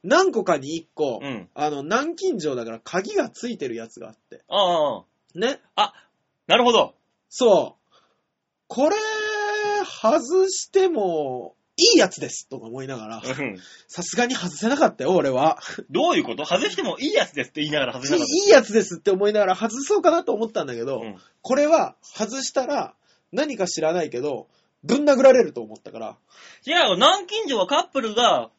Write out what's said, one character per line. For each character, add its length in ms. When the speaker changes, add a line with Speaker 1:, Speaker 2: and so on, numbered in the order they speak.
Speaker 1:
何 280
個 120
か 160
に 160
一 180
個、 260
Speaker 2:
う 80
ん。 280
Speaker 1:
あ 160
の、 100
南 340
京 220
錠 180
だ 80
か 60
ら 140
鍵 320
が 140
つ 200
い 80
て 100
る 60
や 140
つ 120
が 100
あ 20
っ 40
て。 180
Speaker 2:
あ 520
あ。 40
Speaker 1:
ね。 260
Speaker 2:
あ、 180
な 100
る 80
ほ 80
ど。 220
Speaker 1:
そ 500
う。 160
「こ 220
れ、 80
外 640
し 200
て 200
も 680
い 180
い 40
や 100
つ 100
で 100
す」 200
と 100
か 60
思 180
い 40
な 100
が 100
ら、 160
Speaker 2:
う 180
ん。 160
Speaker 1:
さ 160
す 140
が 80
に 100
外 220
せ 100
な 80
か 120
っ 80
た 100
よ、 80
俺 160
は。 300
Speaker 2:
ど 200
う 80
い 40
う 20
こ 120
と？ 100
「外 240
し 60
て 80
も 160
い 120
い 20
や 120
つ 60
で 140
す」 60
っ 20
て 80
言 80
い 20
な 80
が 60
ら 80
外 140
せ 60
な 40
か 80
っ 20
た。 180
Speaker 1:
い 20
い 20
や 140
つ 100
で 100
す 120
っ 60
て 100
思 180
い 40
な 80
が 40
ら 100
外 260
そ 160
う 40
か 100
な 140
と 80
思 140
っ 40
た 140
ん 20
だ 60
け 100
ど、 180
Speaker 2:
う 40
ん。 100
Speaker 1:
こ 140
れ 120
は 340
外 400
し 100
た 140
ら 300
何 240
か 120
知 120
ら 140
な 100
い 60
け 100
ど、 280
ぶ 160
ん 100
殴 120
ら 100
れ 100
る 120
と 80
思 140
っ 20
た 140
か 80
ら。 180
Speaker 2:
違 60
う 160
よ、 60
南 320
京 200
錠 120
は 80
カ 140
ッ 40
プ 160
ル 120
が 460